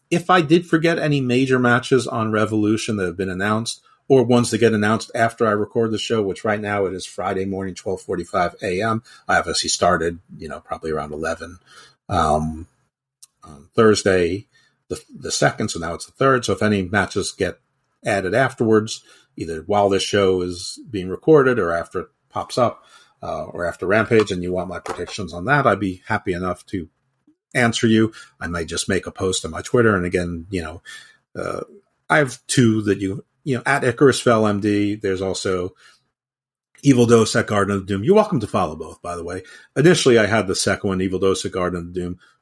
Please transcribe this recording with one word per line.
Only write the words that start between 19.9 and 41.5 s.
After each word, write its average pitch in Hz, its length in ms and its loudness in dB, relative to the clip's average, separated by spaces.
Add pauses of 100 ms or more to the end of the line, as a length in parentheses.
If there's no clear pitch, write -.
show 95 400 2
is 90 360 -8 (120)
being 92 180 -6
recorded 127 500 4
or 85 140 0
after 85 280 -4
it - 80 -10 (200)
pops - 300 -6
up, 117 260 0 (380)
uh, 78 220 -8
or 87 220 -8
after - 200 -6
Rampage, 104 460 2
and 90 100 -4
you 90 100 -4
want 92 160 -4
my 87 120 -10
predictions 87 520 -10
on 87 120 -10
that, 135 220 2
I'd 101 120 4
be 95 280 -4
happy 101 260 -4
enough 90 340 -6
to 90 220 -8 (680)
answer 120 320 2
you. 110 260 4 (280)
I 85 80 -8
might 85 180 -6
just 82 220 -6
make 95 180 -2
a 87 60 -10
post 92 320 -4
on 82 60 -10
my 87 120 -10
Twitter. 113 320 4
And 90 100 0
again, 87 460 -4
you 92 120 -4
know, 80 200 -12 (540)
uh, - 240 -6 (500)
I 156 80 4
have 131 280 -2
two 110 360 4
that 101 160 0
you, 101 260 -6 (200)
you 131 120 -2
know, 120 100 -8
at 139 180 0
Icarus 127 360 4
Fell 110 260 4
M 104 140 0
D. 104 340 0
There's 95 260 -4
also 92 540 -4 (1080)
Evil 120 240 6
Dos 113 300 6
at 110 100 2
Garden 101 300 0
of 95 100 -6
Doom. 98 160 -2
You're 180 140 4
welcome 202 240 2
to 104 60 -4
follow 87 280 -2
both, - 280 -16
by 87 140 -10
the 85 80 -10
way. 92 180 -8 (340)
Initially, 135 420 6
I 104 80 4
had 107 200 0
the 92 100 -2
second 101 320 -2
one, 95 120 -2
Evil 92 180 -2
Dos 95 260 0
at 92 80 -8